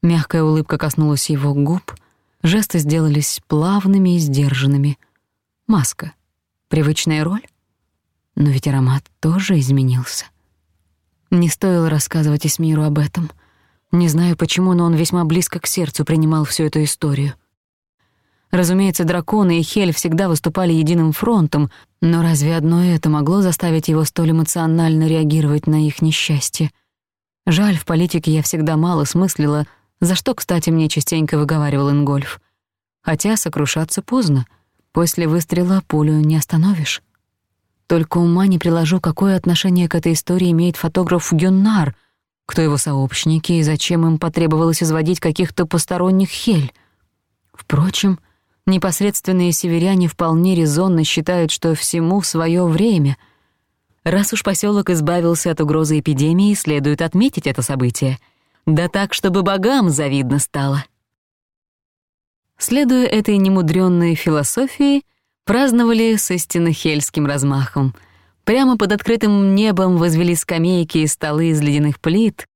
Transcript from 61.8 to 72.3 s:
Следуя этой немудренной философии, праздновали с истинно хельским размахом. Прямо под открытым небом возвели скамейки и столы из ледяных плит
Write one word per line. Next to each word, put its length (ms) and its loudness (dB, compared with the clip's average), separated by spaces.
Следуя 480 2
этой 320 2
немудренной 760 2
философии, 880 0
праздновали 720 2
с 120 -4
истинно 440 -2
хельским 520 -2
размахом. 680 -2
Прямо 340 2
под 140 0
открытым 640 0
небом 420 2
возвели 380 2
скамейки 640 -2
и 80 2
столы 420 -2
из 120 2
ледяных 380 0
плит 460 -2